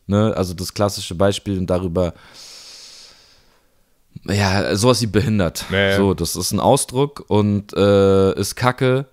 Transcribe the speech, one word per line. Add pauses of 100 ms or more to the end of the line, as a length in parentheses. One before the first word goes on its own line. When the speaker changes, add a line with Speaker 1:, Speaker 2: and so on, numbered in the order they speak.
Speaker 1:
ne?
Also
das
klassische
Beispiel
und
darüber, (2000)
ja,
sowas
wie
behindert.
Speaker 2:
Ja,
ja.
Speaker 1:
So,
das
ist
ein
Ausdruck
und,
äh,
ist
Kacke.